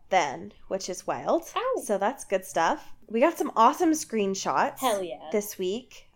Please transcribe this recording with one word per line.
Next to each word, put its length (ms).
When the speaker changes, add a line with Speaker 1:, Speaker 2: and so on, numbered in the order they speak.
Speaker 1:
then, 420
which 200
is 200
wild. 340
Speaker 2:
Ow. 280
Speaker 1:
So 140
that's 260
good 220
stuff. 480
We 120
got 200
some 160
awesome 380
screenshots 880
Speaker 2:
Hell 220
yeah. 140
Speaker 1:
this 260
week, 480